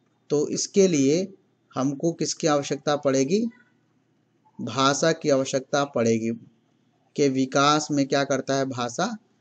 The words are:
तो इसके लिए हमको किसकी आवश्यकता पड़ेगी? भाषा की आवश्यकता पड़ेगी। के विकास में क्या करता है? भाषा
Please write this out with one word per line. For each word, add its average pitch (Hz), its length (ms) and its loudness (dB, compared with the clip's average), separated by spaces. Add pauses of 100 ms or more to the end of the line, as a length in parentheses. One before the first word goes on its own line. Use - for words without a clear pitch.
(300)
तो 147 180 0
इसके - 400 2
लिए 156 460 2 (420)
हमको 143 360 -2
किसकी 160 360 -4
आवश्यकता 147 480 0
पड़ेगी? 143 520 0 (1120)
भाषा 135 500 2
की 151 180 -4
आवश्यकता 135 560 0
पड़ेगी। 117 460 0 (840)
के 143 140 2
विकास 139 600 0
में 139 160 0
क्या 139 160 0
करता 135 320 -2
है? 135 100 0
भाषा 131 520 -4 (240)